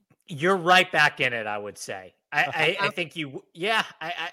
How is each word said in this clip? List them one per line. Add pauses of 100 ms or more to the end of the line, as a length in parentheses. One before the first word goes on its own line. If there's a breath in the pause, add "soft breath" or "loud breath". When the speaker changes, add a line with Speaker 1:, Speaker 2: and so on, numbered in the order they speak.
(300)
Speaker 1:
you're
right
back
in
it,
I
would
say. (160)
I,
I,
I
Speaker 2:
<laughs>
Speaker 1:
think
you, (100)
yeah, (160)
I,
I,